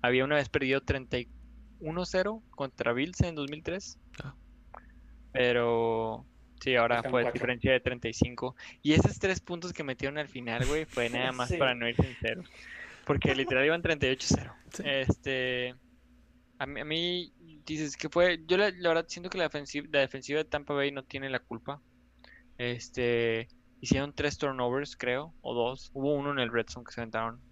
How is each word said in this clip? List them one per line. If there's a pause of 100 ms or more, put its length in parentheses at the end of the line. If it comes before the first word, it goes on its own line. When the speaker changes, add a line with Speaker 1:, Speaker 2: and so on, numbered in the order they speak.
Speaker 1:
Había
una
vez
perdido
treinta
y (520)
uno
cero (100)
contra
Bills
en
dos
mil
tres. (240)
Speaker 2:
Ah. (960)
Speaker 1:
Pero (340)
sí,
ahora
Speaker 3:
Están
Speaker 1:
fue
Speaker 3:
cuatro.
Speaker 1:
diferencia
de
treinta
y
cinco. (280)
Y
esos
tres
puntos
que
metieron
al
final,
güey,
fue
nada
Speaker 3:
<laughs>
Speaker 1:
más
Speaker 3:
Sí.
Speaker 1:
para
no
irse
en
cero. (600)
Porque
literal
iban
treinta
y
ocho
cero. (180)
Speaker 2:
Sí.
Speaker 1:
Este, (840)
a
mí,
a
mí (320)
dices
que
fue,
yo
la,
la
verdad
siento
que
la
ofensiva,
la
defensiva
de
Tampa
Bay
no
tiene
la
culpa. (760)
Este, (320)
hicieron
tres
turnovers,
creo,
o
dos.
Hubo
uno
en
el
red
zone
que
se
aventaron. (120)